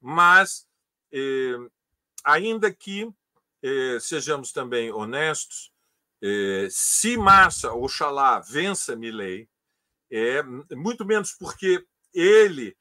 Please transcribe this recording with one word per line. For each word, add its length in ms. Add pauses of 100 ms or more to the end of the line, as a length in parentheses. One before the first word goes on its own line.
Mas, 640 (460)
eh, 440 (680)
ainda 480
que, 360 (540)
eh, 380
sejamos 500
também 400
honestos, 800 (480)
eh, 520
se 440
Massa, 560
oxalá, 680
vença 560
Milei, 520 (640)
é 320 (320)
muito 300
menos 260
porque 560 (260)
ele 680